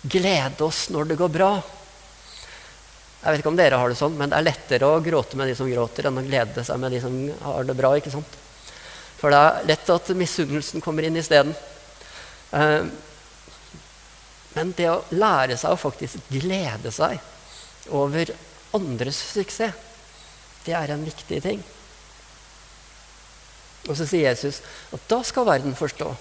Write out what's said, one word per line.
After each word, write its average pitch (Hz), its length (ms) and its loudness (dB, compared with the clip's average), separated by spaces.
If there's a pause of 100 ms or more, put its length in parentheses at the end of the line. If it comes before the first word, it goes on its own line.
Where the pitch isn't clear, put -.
glede 156 600 2
oss - 260 -2
når 156 220 0
det 156 80 0
går 180 160 2
bra. 190 160 6 (1700)
Jeg 156 80 2
vet 151 80 2
ikke 151 140 0
om 170 40 0
dere 143 220 8
har 123 80 4
det 123 80 0
sånn, 151 240 0
men 143 120 0
det 151 40 2
er 160 140 4
lettere 135 380 2
å 156 160 6
gråte 156 360 0
med 135 80 0
de 127 80 -2
som 131 140 -2
gråter 120 400 -2
enn 131 100 -2
å 131 60 -4
glede 123 420 -2
seg 139 140 -2
med 131 100 -2
de 127 80 -2
som 127 140 -4 (320)
har 131 240 -2
det 131 100 0
bra, 131 160 6
ikke 147 160 -2
sant? 147 240 -8 (840)
For 147 100 4
det 143 80 10
er - 300 6
lett - 240 4
at 170 260 0
misunnelsen 151 640 -2
kommer 156 240 -2
inn 165 80 0
i 165 80 -2
stedet. 151 320 6 (960)
Eh, 151 320 4 (1700)
men 175 180 -4
det 175 160 2
å 165 80 2 (160)
lære 156 420 4
seg 160 140 0
å 180 80 2
faktisk - 560 -8
glede 135 560 -4
seg 156 240 0 (800)
over 143 320 0 (480)
andres 139 560 -4
suksess, 202 480 -4 (880)
det 165 80 -2
er 151 160 -2
en 151 160 -4
viktig 160 360 -8
ting. 202 200 -4 (2250)
Og 147 120 -4
så 165 80 -2
sier 156 220 4
Jesus 143 320 -2 (340)
at - 160 -12
da 240 160 2
skal 247 200 0
verden 135 320 2
forstå. 156 420 -4